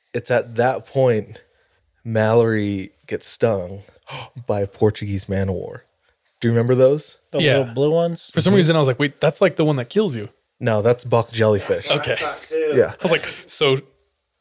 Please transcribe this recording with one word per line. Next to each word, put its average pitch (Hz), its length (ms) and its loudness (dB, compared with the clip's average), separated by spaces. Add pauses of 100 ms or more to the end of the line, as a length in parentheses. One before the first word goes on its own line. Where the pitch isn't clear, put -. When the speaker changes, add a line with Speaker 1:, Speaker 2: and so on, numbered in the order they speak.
(140)
Speaker 1:
it's 120 160 -6
at 117 260 -2
that 120 300 0
point 120 540 -2 (640)
Mallory 110 880 0 (140)
gets - 200 -8
stung 98 560 -4 (300)
<gasps> 131 340 -16
by 104 140 -2
a 101 80 -2
Portuguese 104 600 -2
man-o-war. 95 560 -4 (560)
Do 117 80 0
you 117 40 2
remember 117 240 2
those? 135 420 2 (140)
Speaker 2:
The - 80 -2
Speaker 3:
Yeah. 139 180 4
Speaker 2:
little 120 160 -4
blue 143 160 0
ones? 170 400 -2
Speaker 3:
For - 100 -2
some 190 120 2
Speaker 1:
Mm-hmm. 208 60 6
Speaker 3:
reason, 165 180 4
I - 20 2
was 139 100 2
like, 123 120 0
"Wait, 143 200 -2
that's, 147 200 0
like, 185 160 2
the 160 80 0
one 151 120 2
that 120 140 -6
kills 196 240 0
you." 104 140 -10 (320)
Speaker 1:
No, 113 200 0
that's 120 220 2
box 117 300 0
jellyfish. 107 580 0
Speaker 3:
Okay. 147 220 -2
Speaker 4:
I - 40 -4
thought - 280 -8
too. 156 320 -2
Speaker 1:
Yeah. 113 160 4
Speaker 3:
I - 100 -12
was 175 100 0
like, - 140 0 (200)
"So 135 320 0 (640)